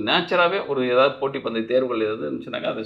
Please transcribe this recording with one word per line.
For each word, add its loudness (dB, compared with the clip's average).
நேச்சராவே 2
ஒரு 0
ஏதாவது 6
போட்டி -2
பந்தய -4
தேர்வுகள் 2
ஏதாவது -4
இருந்துச்சுன்னாக்கா, -6
அதை -6